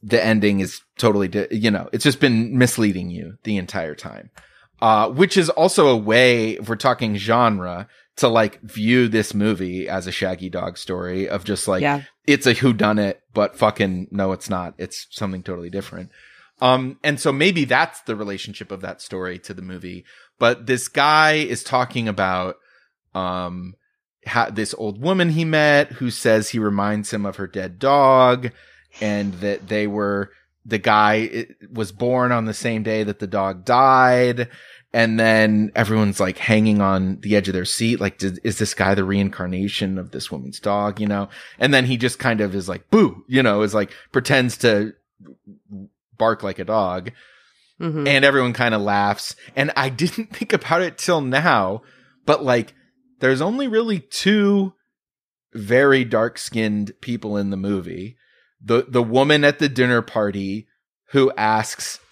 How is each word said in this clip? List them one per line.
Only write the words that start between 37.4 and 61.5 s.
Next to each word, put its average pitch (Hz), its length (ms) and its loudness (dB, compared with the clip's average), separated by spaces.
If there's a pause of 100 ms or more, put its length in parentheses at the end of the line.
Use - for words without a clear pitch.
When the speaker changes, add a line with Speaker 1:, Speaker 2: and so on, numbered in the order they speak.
Speaker 1:
of 95 60 -2
their 90 100 -4
seat. 113 380 -2
Like, 98 160 -4
did, 92 260 -6
is 110 140 -2
this 107 160 -4
guy 98 220 2
the 98 80 0
reincarnation 95 960 -2
of 82 100 -12
this - 220 -12
woman's 67 280 -12
dog, 104 400 -4
you 107 60 -2
know? 101 240 -4 (300)
And 139 120 2
then 131 140 4
he 127 100 -2
just 120 220 -2
kind 113 240 -2
of 98 140 -2
is 92 120 -4
like, - 220 -10
"Boo," 196 380 2
you 127 160 2
know, 104 180 2
is 107 140 -2
like, 104 160 -2 (200)
pretends 127 460 0
to 107 360 2 (1200)
bark 113 240 0
like 98 160 -6
a 95 80 -8
dog. 95 460 -2 (680)
Speaker 2:
Mm-hmm. 156 280 -4
Speaker 1:
And 139 180 4
everyone 135 280 4
kinda 117 260 0
laughs. 101 560 -2 (200)
And 139 200 -2
I 135 140 -2
<laughs> - 0 -
didn't 175 460 -6
think - 180 -4
about 175 280 0
it 175 160 -4
till 165 240 0
now, 127 600 0 (420)
but, 147 180 2
like, 123 300 0 (460)
there's 131 220 2
only 247 260 -2
really 220 320 0
two 202 760 0 (800)
very 127 500 4
dark-skinned 110 960 -2
people 110 380 -6
in 101 140 -4
the 98 60 -6
movie. 95 600 -6 (420)
The, 117 280 2
the 123 160 2
woman 139 420 4
at 147 140 4
the 147 100 2
dinner 123 320 2
party 101 640 -4 (440)
who 135 260 4
asks 107 600 -2 (120)